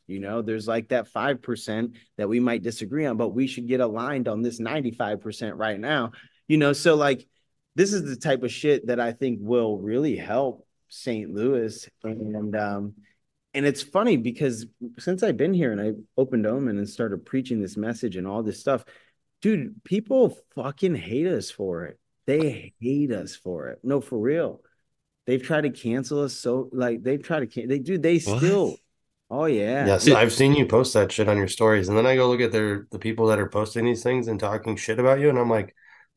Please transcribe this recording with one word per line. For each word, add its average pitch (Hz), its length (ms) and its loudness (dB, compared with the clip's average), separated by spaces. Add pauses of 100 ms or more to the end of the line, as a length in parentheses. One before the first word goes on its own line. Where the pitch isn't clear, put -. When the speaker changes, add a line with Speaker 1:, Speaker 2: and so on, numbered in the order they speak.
Speaker 1:
You 95 140 -10
know, 107 220 -6
there's, 110 260 -6
like, 113 220 -2
that 120 180 -2
five 123 320 -2
percent 113 560 -6 (220)
that 104 100 -2
we 117 100 2
might 120 240 0
disagree 120 440 -4
on, 117 100 -2
but 110 140 0
we 123 160 0
should 123 200 -8
get 127 140 0
aligned 120 480 -2
on 107 140 -2
this 117 180 -4
ninety-five 117 640 -4
percent 104 340 -8
right 104 240 -4
now, 120 320 -2 (360)
you 156 100 6
know? 143 160 4
So, 156 220 4
like, 143 300 2 (480)
this 196 200 2
is 175 100 -2
the 135 120 -8
type 131 260 0
of 120 100 -2
shit 139 360 2
that 120 120 0
I 117 120 0
think 120 280 -2
will 110 380 2
really 113 380 -2
help 120 500 -4 (220)
Saint 110 440 -8
Louis. 110 560 -2 (160)
And, 107 500 -6
um, 101 400 -4 (600)
and 139 120 0
it's 143 160 0
funny 208 340 2
because 117 480 -2 (340)
since 185 240 -4
I've 180 140 2
been 175 160 2
here 156 200 2
and 101 80 -2
I 107 120 -2 (240)
opened 131 300 2
Omen 117 320 0
and 98 100 -4
started 101 380 -6
preaching 127 340 -2
this 95 160 -6
message 110 400 -4
and 92 100 -6
all 104 160 -4
this 104 160 -6
stuff, 135 240 0 (600)
dude, 196 420 -2
people 220 540 2 (160)
fucking 147 400 -2
hate 117 320 -2
us 143 240 -4
for 87 340 -6
it. - 140 -14 (280)
They 139 540 -2
hate 135 320 0
us 95 240 -8
for 82 320 -8
it. - 140 -12
No, 135 180 0
for 127 180 -6
real. 135 440 -2 (640)
They've - 160 0
tried 151 200 0
to 143 80 0
cancel 123 520 -4
us. 131 100 -4
So, 127 400 -4
like, 123 300 -2
they've 139 200 -2
tried 160 180 -4
to 120 60 -4
can-, 117 220 -8
they, 139 100 0
dude, 151 240 -4
they 165 180 4
Speaker 2:
What? 104 180 -2
Speaker 1:
still, 170 380 2 (540)
oh 143 140 -2
yeah. 127 420 0
Speaker 3:
Yes, 98 180 4
Speaker 2:
Dude. 135 100 10
Speaker 3:
I've 110 180 8
seen 135 220 6
you 139 100 6
post 117 300 2
that 98 180 4
shit 104 160 0
on 104 80 4
your 98 120 2
stories, 107 420 4
and 107 80 2
then 120 80 6
I 131 100 4
go 127 140 4
look 123 100 2
at 117 120 0
their, 104 380 0
the 104 80 -10
people 113 280 0
that 107 120 4
are 95 100 0
posting 107 360 -2
these 120 180 0
things 123 260 0
and 104 120 -4
talking 107 360 -2
shit 110 220 -4
about 135 220 4
you, 147 80 4
and 131 100 4
I'm 120 120 2
like, 104 240 0 (420)